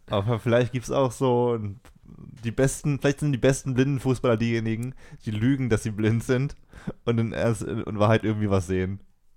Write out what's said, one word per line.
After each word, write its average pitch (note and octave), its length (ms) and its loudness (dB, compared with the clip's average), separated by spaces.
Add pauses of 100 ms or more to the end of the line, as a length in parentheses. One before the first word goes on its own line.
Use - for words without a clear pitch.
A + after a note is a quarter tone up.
Aber G#2+ 300 -2
vielleicht A#2+ 340 2
gibt's B2+ 180 -6
auch C3 220 0
so A#2+ 460 0
ein, G#2 220 -10 (640)
die A#2 60 -2
besten, C3+ 480 0
vielleicht C#3+ 220 0
sind D3 120 0
die B2 60 -2
besten C3 360 2
Blindenfußballer C3 640 0
diejenigen, A2+ 560 -2 (320)
die A2+ 60 -6
lügen, B2+ 360 0
dass G#2+ 140 2
sie A2 80 -4
blind G#2+ 340 0
sind C3+ 320 0 (480)
und A#2 140 0
in, A2+ 140 0
erst G#2+ 300 0
in, G#2 200 -4
in G#2+ 160 -6
Wahrheit G#2+ 260 4
irgendwie G#2+ 240 0
was F#2+ 200 0
sehen. F#2+ 320 -2 (360)